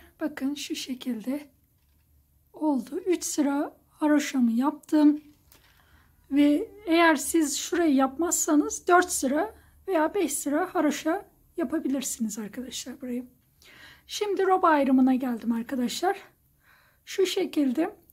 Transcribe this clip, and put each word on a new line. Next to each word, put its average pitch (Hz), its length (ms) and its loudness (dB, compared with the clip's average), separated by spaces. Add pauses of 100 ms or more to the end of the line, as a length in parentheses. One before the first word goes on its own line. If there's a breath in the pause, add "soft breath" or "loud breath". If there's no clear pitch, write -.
(220)
bakın 294 340 -6
şu 294 200 -10
şekilde 254 720 -8 (1040)
oldu. 294 520 -2
Üç 339 180 0
sıra 285 540 -2 (120)
haroşamı 285 640 2
yaptım. 294 720 2 (1080 soft breath)
Ve 294 380 4 (160)
eğer 330 300 4
siz 294 420 0
şurayı 320 380 0
yapmazsanız 311 920 0
dört 359 240 4
sıra 302 440 -2 (320 soft breath)
veya 320 260 0
beş 359 200 -2
sıra 330 420 -4
haroşa 320 500 -2 (320)
yapabilirsiniz 254 840 -4
arkadaşlar 254 640 -12
burayı. 254 240 -8 (840 loud breath)
Şimdi 381 400 -2
roba 370 220 2
ayrımına 262 460 4
geldim 240 360 -4
arkadaşlar. 247 680 -4 (880 soft breath)
Şu 381 200 0
şekilde 311 680 -2 (180)